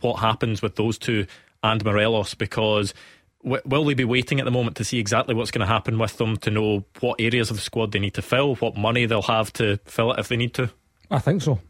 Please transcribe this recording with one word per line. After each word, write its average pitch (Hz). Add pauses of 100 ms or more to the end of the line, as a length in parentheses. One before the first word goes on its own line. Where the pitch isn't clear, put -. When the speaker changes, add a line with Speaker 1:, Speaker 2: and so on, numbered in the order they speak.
Speaker 1:
what 120
happens 110
with 104
those 110
two 107 (360)
and 110
Morelos? 107
Because 107 (500)
w-, 131
will 147
they 147
be 127
waiting 127
at 131
the 127
moment 120
to -
see 123
exactly 113
what's 110
gonna 107
happen 110
with 110
them, 110
to -
know 107 (160)
what 120
areas 113
of 110
the 101
squad 110
they 101
need 98
to 98
fill, 135
what 113
money 117
they'll 110
have 110
to 101
fill 117
it -
if 107
they 123
need 120
to? 123 (400)
Speaker 2:
I 143
think 147
so. 127 (120)